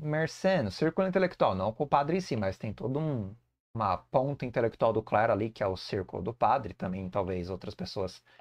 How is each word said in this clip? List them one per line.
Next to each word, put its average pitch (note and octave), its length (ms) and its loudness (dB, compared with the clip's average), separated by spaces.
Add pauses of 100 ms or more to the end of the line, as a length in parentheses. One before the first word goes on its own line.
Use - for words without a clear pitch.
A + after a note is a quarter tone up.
Mersenne, D#3 680 0
círculo D#3+ 380 0
intelectual, F3+ 480 2
não F#2+ 180 0
com D3+ 120 -4
o - 20 0
padre D3 300 2
em F#3+ 40 -2
si, F3+ 140 -6
mas G2 240 -2
tem A2 160 -8
todo C3 240 -2
um, B2+ 340 -2 (400)
uma G#2 260 0
ponta C3+ 460 -2
intelectual A#2 480 2
do A2 80 0
clero A2 320 4
ali, G#2+ 160 2
que - 140 -8
é G#2 60 2
o F#2 80 0
círculo - 440 -4
do G#2 140 -4
padre, A2+ 400 2
também F#2 340 -6
talvez F2+ 400 -2
outras F#2 240 -8
pessoas - 480 -8 (200)